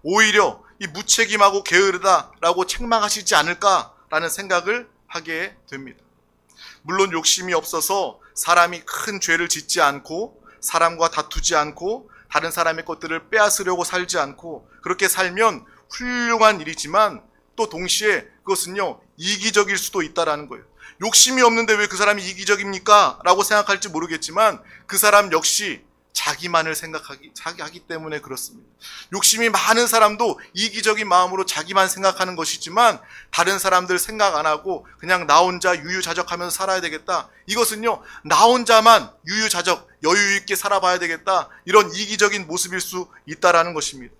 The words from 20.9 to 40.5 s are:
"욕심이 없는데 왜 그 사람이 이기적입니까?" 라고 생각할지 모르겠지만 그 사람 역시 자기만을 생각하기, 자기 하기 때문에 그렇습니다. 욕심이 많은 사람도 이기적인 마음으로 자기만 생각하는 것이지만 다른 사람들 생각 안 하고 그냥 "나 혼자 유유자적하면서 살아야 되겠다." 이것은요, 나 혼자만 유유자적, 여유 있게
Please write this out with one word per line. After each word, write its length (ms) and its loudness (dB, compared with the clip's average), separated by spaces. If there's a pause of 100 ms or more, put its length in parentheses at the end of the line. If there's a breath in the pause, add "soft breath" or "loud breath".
"욕심이 400 4
없는데 320 4
왜 120 2
그 100 -8
사람이 320 2
이기적입니까?" 960 2
라고 200 4
생각할지 440 0
모르겠지만 720 -2 (260 loud breath)
그 120 -4
사람 340 6
역시 520 -2 (300)
자기만을 640 -2
생각하기, 580 -12
자기 260 -12
하기 200 -14
때문에 400 -8
그렇습니다. 460 -14 (460 loud breath)
욕심이 380 2
많은 360 2
사람도 540 2 (140 loud breath)
이기적인 540 -2
마음으로 360 2
자기만 440 0
생각하는 480 -2
것이지만 640 0 (320 loud breath)
다른 260 2
사람들 400 0
생각 380 -2
안 100 -2
하고 400 -4 (120 soft breath)
그냥 280 -2
"나 140 6
혼자 360 0
유유자적하면서 720 -6
살아야 300 -2
되겠다." 480 -6 (180 soft breath)
이것은요, 540 -2 (240 loud breath)
나 120 2
혼자만 760 6 (160)
유유자적, 600 -2 (160)
여유 320 4
있게 180 -4